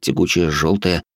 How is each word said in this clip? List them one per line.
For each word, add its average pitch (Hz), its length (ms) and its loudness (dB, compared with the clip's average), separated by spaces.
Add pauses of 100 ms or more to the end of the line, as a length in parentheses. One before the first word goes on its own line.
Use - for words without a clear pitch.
тягучая 85 500 0
жёлтая, 85 520 0 (120)